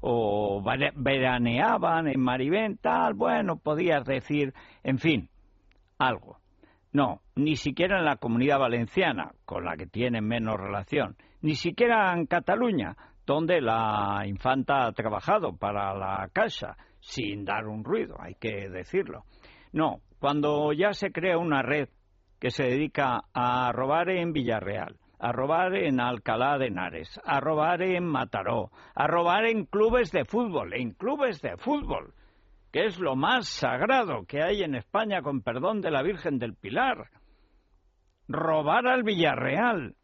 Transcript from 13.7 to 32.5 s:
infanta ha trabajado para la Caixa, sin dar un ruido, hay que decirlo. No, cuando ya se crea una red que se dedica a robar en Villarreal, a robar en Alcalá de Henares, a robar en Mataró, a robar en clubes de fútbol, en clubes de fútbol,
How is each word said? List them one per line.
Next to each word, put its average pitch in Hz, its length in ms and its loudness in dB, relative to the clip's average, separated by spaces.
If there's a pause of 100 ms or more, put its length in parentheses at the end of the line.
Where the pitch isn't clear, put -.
infanta 127 600 0
ha 110 60 -2
trabajado 110 640 -2
para 101 380 -2
la 95 380 -4
Caixa, - 440 -2 (240)
sin 104 440 -6
dar 107 220 -4
un 107 160 -8
ruido, 180 380 -4
hay 90 160 -14
que 101 320 -6
decirlo. 110 560 -6 (480)
No, 151 300 -2 (180)
cuando 147 520 2
ya 185 200 2
se 196 180 -4
crea 170 260 0
una 156 260 0
red 139 260 0 (500)
que 127 120 -2
se 147 120 -4
dedica 131 640 0 (100)
a 123 380 2
robar 143 380 2
en 170 220 0
Villarreal, 104 640 -2 (220)
a 120 140 -2
robar 165 420 2
en 151 260 2
Alcalá 123 580 0
de 131 80 0
Henares, 87 580 -6
a 143 160 0
robar 160 420 2
en 180 240 0
Mataró, 120 640 -2 (240)
a 139 140 0
robar 175 380 4
en 220 180 0
clubes 226 480 2
de 156 120 2
fútbol, 160 500 -2
en 120 180 -4
clubes 247 500 -2
de 92 140 -4
fútbol, 202 580 -4 (600)